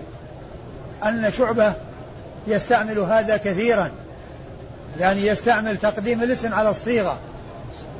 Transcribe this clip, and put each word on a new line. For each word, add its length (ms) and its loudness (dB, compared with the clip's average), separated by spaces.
أن 260 2
شعبة 420 4
يستعمل 520 2
هذا 380 4
كثيرا، 540 2
يعني 260 4
يستعمل 520 2
تقديم 460 0
الاسم 300 0
على 160 4
الصيغة، 500 0